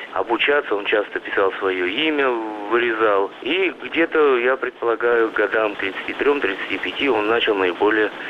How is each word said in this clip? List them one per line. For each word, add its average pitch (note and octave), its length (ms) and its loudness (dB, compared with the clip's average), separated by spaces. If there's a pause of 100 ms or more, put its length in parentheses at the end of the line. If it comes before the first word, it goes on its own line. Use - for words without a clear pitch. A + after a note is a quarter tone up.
(120)
обучаться, A2+ 640 0
он G2+ 100 -2
часто G2 360 0
писал G2 380 0
свое F#2 280 0
имя, C#3+ 420 0 (420)
вырезал. A2 600 2 (120)
И E3+ 300 0 (100)
где-то, D3 560 2
я B2+ 180 2
предполагаю, A#2 720 0
годам G#2 460 0
тридцати F#2+ 380 -6
трем-тридцати A#2 640 -2
пяти C3 300 -4
он G#2+ 200 2
начал A2+ 260 2
наиболее G2+ 560 2 (200)